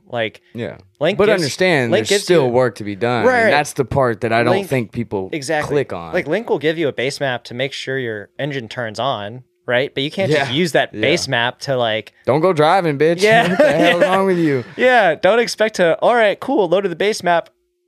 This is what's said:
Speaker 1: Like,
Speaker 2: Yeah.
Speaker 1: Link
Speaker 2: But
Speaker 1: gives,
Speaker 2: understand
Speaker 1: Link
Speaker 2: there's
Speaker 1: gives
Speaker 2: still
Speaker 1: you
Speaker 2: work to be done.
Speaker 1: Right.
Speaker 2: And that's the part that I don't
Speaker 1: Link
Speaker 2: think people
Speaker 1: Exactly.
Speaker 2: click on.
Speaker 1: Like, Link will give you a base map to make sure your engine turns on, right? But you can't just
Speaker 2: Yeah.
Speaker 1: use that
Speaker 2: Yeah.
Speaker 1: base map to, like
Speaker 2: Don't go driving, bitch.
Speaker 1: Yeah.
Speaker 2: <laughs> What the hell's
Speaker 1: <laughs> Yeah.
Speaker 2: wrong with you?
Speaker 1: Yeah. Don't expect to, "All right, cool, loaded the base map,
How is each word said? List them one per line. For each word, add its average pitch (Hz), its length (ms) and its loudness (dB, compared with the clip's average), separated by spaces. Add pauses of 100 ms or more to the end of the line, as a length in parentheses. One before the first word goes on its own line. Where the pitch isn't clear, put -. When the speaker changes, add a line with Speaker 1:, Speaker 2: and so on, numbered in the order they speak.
Speaker 1:
Like, 113 340 -6 (140)
Speaker 2:
Yeah. 107 240 -10 (220)
Speaker 1:
Link 170 180 0
Speaker 2:
But 202 80 2
Speaker 1:
gives, 202 160 2
Speaker 2:
understand 147 480 0
Speaker 1:
Link 208 160 -4
Speaker 2:
there's - 20 -4
Speaker 1:
gives 202 160 0
Speaker 2:
still 165 220 2
Speaker 1:
you 120 60 -2
Speaker 2:
work 123 240 0
to 107 80 -12
be 101 100 -6
done. 117 320 -2
Speaker 1:
Right. 247 180 2
Speaker 2:
And 208 80 2
that's 147 200 0
the 135 120 -2
part 123 360 -2
that 113 120 -2
I 117 120 2
don't 120 100 2
Speaker 1:
Link 196 140 -2
Speaker 2:
think 127 240 -4
people 101 400 -6
Speaker 1:
Exactly. 151 420 -4
Speaker 2:
click 139 180 -2
on. 85 200 -8
Speaker 1:
Like, 156 160 -2
Link 202 200 -4
will 190 120 -2
give 156 180 -2
you 165 80 -2
a 123 60 -2
base 127 280 -4
map 127 240 -4
to 120 100 -14
make 135 180 -4
sure 135 260 -8
your 110 400 -8
engine 135 300 -6
turns 110 320 -10
on, 120 420 -6 (240)
right? 123 260 -2
But 139 120 -4
you 151 80 -4
can't 190 180 -2
just 139 200 0
Speaker 2:
Yeah. 127 60 -4
Speaker 1:
use 170 160 0
that 135 220 0
Speaker 2:
Yeah. 104 60 -8
Speaker 1:
base 143 280 0
map 123 320 -2
to, 135 160 -4
like 110 360 -2 (140)
Speaker 2:
Don't 131 140 2
go 185 120 2
driving, 160 460 2
bitch. 170 240 2
Speaker 1:
Yeah. 208 260 4
Speaker 2:
<laughs> - 20 -2
What 185 80 -2
the 294 140 4
hell's 175 300 2
Speaker 1:
<laughs> - 20 4
Yeah. 185 120 2
Speaker 2:
wrong 190 100 2
with 185 120 2
you? 143 260 0 (120)
Speaker 1:
Yeah. 226 400 4
Don't 208 240 2
expect 220 360 -2
to, 170 240 2
"All 202 140 4
right, 214 240 2
cool, 220 300 0
loaded 190 240 0
the 160 40 -10
base 202 280 -2
map, 170 260 0 (380)